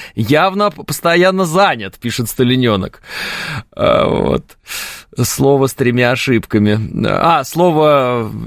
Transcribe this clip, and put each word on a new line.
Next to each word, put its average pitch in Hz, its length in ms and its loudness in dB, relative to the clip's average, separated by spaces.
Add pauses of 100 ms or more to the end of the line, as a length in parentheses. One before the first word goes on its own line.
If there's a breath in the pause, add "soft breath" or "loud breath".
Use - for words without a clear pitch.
(140 loud breath)
явно 185 560 0
п-, - 120 -12
постоянно 180 640 0
занят», 156 520 0
пишет 117 300 -4
Сталиненок. 123 720 0 (760 loud breath)
Э, - 300 2
вот. - 400 -2 (720 loud breath)
Слово 135 520 2
с - 60 -8
тремя 123 360 0
ошибками. 110 680 0 (280)
А, 160 380 0
слово 147 880 2 (160)